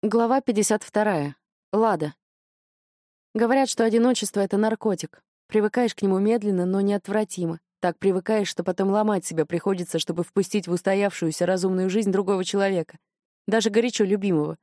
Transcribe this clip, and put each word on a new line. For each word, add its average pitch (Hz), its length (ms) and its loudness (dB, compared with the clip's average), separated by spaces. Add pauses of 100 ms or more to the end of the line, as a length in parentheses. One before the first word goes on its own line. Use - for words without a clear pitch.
Глава 233 400 2
пятьдесят 208 420 0
вторая. 175 520 -2 (360)
Лада. 190 420 0 (1200)
Говорят, 240 360 2
что - 140 0
одиночество — 226 580 2
это 196 160 0
наркотик. 214 640 -2 (260)
Привыкаешь 214 460 0
к - 80 -8
нему 190 180 2
медленно, 208 460 0
но 190 160 0
неотвратимо. 196 760 -2 (200)
Так 180 200 0
привыкаешь, 196 480 0
что - 160 -6
потом 190 260 0
ломать 208 360 0
себя 160 200 -2
приходится, 175 540 -4
чтобы 170 240 -4
впустить 196 440 -2
в 170 40 -4
устоявшуюся 180 760 0
разумную 185 440 0
жизнь 196 220 0
другого 190 340 0
человека. 196 520 -2 (500)
Даже 220 220 2
горячо 226 360 0
любимого. 185 580 0